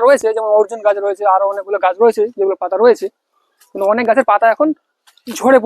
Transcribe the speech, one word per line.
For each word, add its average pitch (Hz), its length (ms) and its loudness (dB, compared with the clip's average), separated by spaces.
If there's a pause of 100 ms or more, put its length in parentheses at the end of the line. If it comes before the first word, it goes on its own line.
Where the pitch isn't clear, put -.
রয়েছে, 262 300 2
যেমন 220 220 -4
অর্জুন 214 280 -2
গাছ 202 100 2 (100)
রয়েছে, 202 180 -4 (100)
আরো 190 180 0
অনেকগুলো 196 320 -6
গাছ 185 180 0
রয়েছে 226 200 2 (160)
যেগুলো 196 240 -2
পাতা 185 200 -4
রয়েছে, 226 240 2 (640)
কিন্তু 196 220 -6
অনেক 240 160 -2
গাছের 233 220 0
পাতা 208 240 2
এখন 302 140 0 (720)
ঝরে 254 280 4